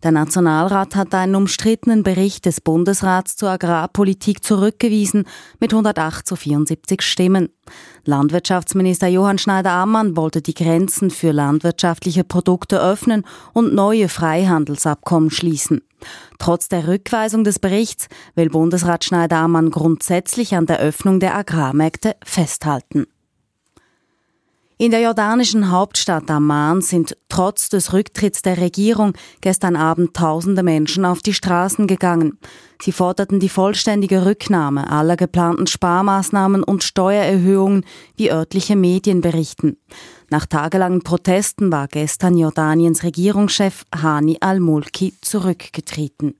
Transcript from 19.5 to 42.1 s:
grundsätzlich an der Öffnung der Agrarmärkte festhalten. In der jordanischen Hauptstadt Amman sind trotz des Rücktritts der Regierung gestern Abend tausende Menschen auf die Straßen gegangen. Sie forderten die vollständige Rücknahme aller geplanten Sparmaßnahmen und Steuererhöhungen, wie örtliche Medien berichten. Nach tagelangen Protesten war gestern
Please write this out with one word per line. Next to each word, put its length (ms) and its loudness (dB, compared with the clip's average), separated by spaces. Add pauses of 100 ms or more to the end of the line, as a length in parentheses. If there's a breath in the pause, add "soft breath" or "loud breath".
grundsätzlich 840 -2
an 100 2
der 140 0
Öffnung 420 0
der 160 -2
Agrarmärkte 880 -2
festhalten. 800 -4 (1700)
In 140 2
der 100 2
jordanischen 680 2
Hauptstadt 580 -2
Amman 540 2
sind 340 -2 (120)
trotz 400 -2
des 240 -2
Rücktritts 500 -2
der 160 0
Regierung 540 0 (280 loud breath)
gestern 360 0
Abend 380 0
tausende 500 0
Menschen 400 2
auf 180 0
die 100 -2
Straßen 540 0
gegangen. 540 0 (420 loud breath)
Sie 80 -2
forderten 480 0
die 100 2
vollständige 800 0
Rücknahme 640 0
aller 260 2
geplanten 520 0
Sparmaßnahmen 960 0
und 180 -2
Steuererhöhungen, 1040 2 (300 loud breath)
wie 160 0
örtliche 420 -2
Medien 460 2
berichten. 560 -2 (520 loud breath)
Nach 160 -2
tagelangen 580 0
Protesten 680 0
war 160 -2
gestern 500 0